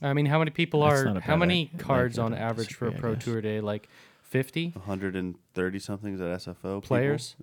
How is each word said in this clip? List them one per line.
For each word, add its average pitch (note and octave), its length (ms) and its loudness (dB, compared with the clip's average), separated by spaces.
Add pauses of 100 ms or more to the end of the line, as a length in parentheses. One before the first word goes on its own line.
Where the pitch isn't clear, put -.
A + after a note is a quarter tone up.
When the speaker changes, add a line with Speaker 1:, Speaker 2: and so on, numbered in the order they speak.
Speaker 1:
I C#3 120 0
mean, D3 140 4
how D#3 120 4
many D#3 120 2
people D#3+ 320 2
Speaker 2:
That's C#3+ 180 6
Speaker 1:
are, C3+ 40 2
Speaker 2:
not G#2 120 0
a - 40 -4
Speaker 1:
how C#3 120 0
Speaker 2:
bad E3 60 4
Speaker 1:
many F3 340 4
Speaker 2:
idea. E3+ 100 -10
Speaker 1:
cards B2 340 2
Speaker 2:
Like, A#2 40 2
I A2+ 40 2
Speaker 1:
on A2+ 60 0
Speaker 2:
don't G#2+ 80 -4
Speaker 1:
average A2+ 360 -4
for B2 100 -4
a A2+ 60 0
Speaker 2:
disagree, F#2 60 -6
I F#2+ 40 -6
Speaker 1:
Pro A2+ 140 0
Speaker 2:
guess. A#2 100 -4
Speaker 1:
Tour A2+ 160 -2
day? G#2+ 200 -2
Like, G#2 280 -4 (320)
fifty? D#3+ 540 -2
Speaker 3:
A - 40 -12
hundred F#2+ 380 -4
and F2+ 180 -4 (180)
thirty F#2 260 0
somethings G2 420 -6
at F2 80 -2
S F#2 180 -6
F F2 160 -10
O F#2+ 120 -4
people. G2+ 120 -6
Speaker 1:
Players? C#3 560 0